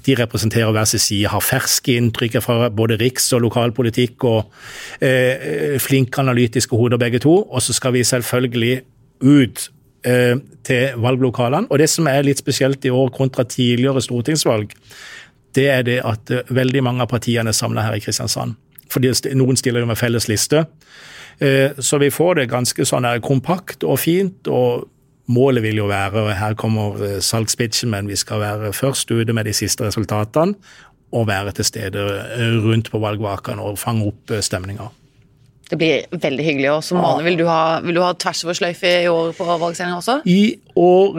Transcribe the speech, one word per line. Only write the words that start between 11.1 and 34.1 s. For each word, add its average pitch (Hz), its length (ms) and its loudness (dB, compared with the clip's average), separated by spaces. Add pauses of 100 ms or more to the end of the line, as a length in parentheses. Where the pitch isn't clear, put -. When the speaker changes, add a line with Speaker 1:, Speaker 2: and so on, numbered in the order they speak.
Speaker 1:
Og 147 80 2
det 151 120 4
som 165 180 0
er 139 160 2
litt 139 140 2
spesielt 135 480 -2
i 127 40 0
år 127 220 2
kontra 131 320 -2
tidligere 123 580 0
stortingsvalg, 120 680 -2 (840)
det 135 140 4
er 127 160 2
det 123 220 0
at, 110 260 -4
eh, 123 180 -2
veldig 127 340 2
mange 123 180 0
av 117 80 0
partiene 117 400 0
er 107 40 0
samlet 113 300 -2
her 107 100 -2
i 104 60 -4
Kristiansand. 117 560 -4 (340)
Fordi 127 200 2
st-, - 260 -2
noen 131 220 2
stiller 120 240 0
jo 117 60 -2
med 113 100 -2
felles 117 320 0
liste. 147 360 2 (720)
Eh, 135 300 4 (100)
så 143 200 0
vi 143 100 4
får 170 260 2
det 131 140 0
ganske 123 360 -2
sånn 127 180 0
her 120 160 0
kompakt 160 640 -2
og 143 160 0
fint, 180 480 0
og 123 400 0 (420)
målet 123 340 4
vil 107 140 0
jo 104 100 0
være, 98 280 -2
og 107 200 0
her 107 180 -2
kommer, 107 480 -2
eh, 101 180 -4
salgspitchen, 113 720 -2
men 101 180 -4
vi 101 80 -6
skal - 240 -4
være 104 320 -4
først - 380 -2
ute 117 240 0
med 110 120 -2
de 107 80 -4
siste - 300 -4
resultatene, 110 720 0 (600)
og 117 140 0
være 98 260 -2
til 104 120 -4
stede, 101 320 -6
eh, 113 640 -2
rundt 113 300 0
på 110 80 -4
valgvakene 104 600 -6
og 101 200 -8
fange 113 280 -2
opp, - 240 -8